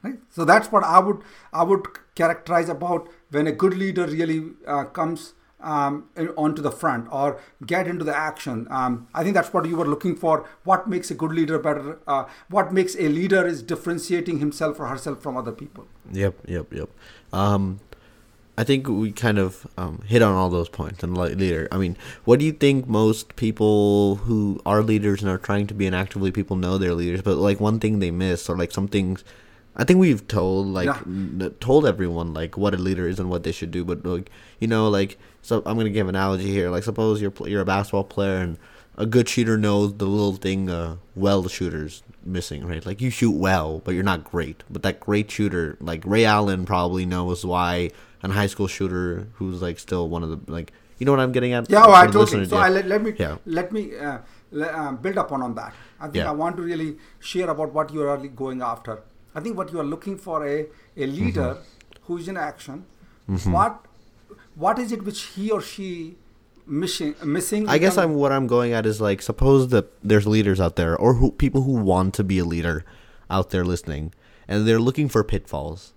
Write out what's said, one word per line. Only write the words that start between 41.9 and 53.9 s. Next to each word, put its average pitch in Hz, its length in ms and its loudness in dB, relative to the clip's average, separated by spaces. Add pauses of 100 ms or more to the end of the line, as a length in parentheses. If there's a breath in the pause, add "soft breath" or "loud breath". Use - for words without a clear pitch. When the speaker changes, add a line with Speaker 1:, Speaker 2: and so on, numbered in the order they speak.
Speaker 2:
missing, 85 400 -8
right? 82 220 -8
Like, 101 140 -8
you 127 100 -2
shoot 110 240 2
well, 80 500 0
but 92 80 -2
you're 92 100 0
not 87 200 0
great. 80 440 -6
But - 140 -10
that 95 180 -4
great 104 300 -2
shooter, 90 500 -2
like, 85 280 -8
Ray 110 180 4
Allen 101 400 2
probably 90 400 0
knows 90 400 -4
why 87 460 -2 (320 loud breath)
a 92 80 -6
high 101 160 2
school 98 200 -2
shooter 90 680 -4
who's, 92 260 -8
like, 85 160 -6
still 87 320 -4
one 85 140 -4
of 80 80 -6
the, 73 200 -10
like, 82 220 -10 (240 soft breath)
you 127 80 -4
know 139 60 4
what 135 100 4
I'm 127 100 0
getting 123 220 0
at? 120 160 -2
Speaker 1:
Yeah, 214 140 10
oh, - 20 12
Speaker 2:
For 208 60 12
Speaker 1:
I 180 160 12
Speaker 2:
the 196 60 0
Speaker 1:
totally. 208 280 4
Speaker 2:
listener, 190 40 0
Speaker 1:
So 185 120 -2
Speaker 2:
yeah. 190 60 4
Speaker 1:
I, 185 60 6
let, 190 180 2
let 214 160 0
me, 214 120 -4
Speaker 2:
Yeah. 156 300 -4
Speaker 1:
let 180 260 -4
me, 208 240 -6